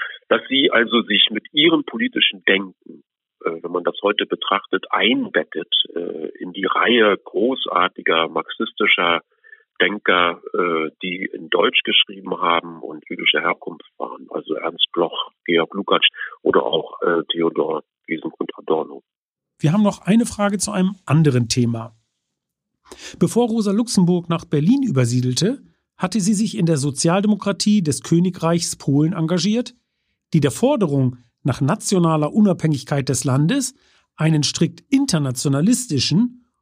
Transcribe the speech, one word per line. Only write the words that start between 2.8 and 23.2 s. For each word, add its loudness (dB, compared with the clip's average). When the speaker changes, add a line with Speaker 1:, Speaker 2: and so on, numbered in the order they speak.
Speaker 1:
äh, -4
wenn -8
man -2
das -2
heute 2
betrachtet, -2
einbettet, -2
äh, -8
in -10
die -6
Reihe 2
großartiger -2
marxistischer 0
Denker, 0
äh, 0
die -6
in -12
Deutsch 2
geschrieben -2
haben -2
und -12
jüdischer -2
Herkunft -6
waren, -10
also -8
Ernst -4
Bloch, -2
Georg 2
Lukács -2
oder 2
auch, -4
äh, 0
Theodor -2
Wiesengrund -8
Adorno. -6
Speaker 2:
Wir 2
haben 2
noch -2
eine 2
Frage -2
zu -4
einem 0
anderen 4
Thema. -2
Bevor 2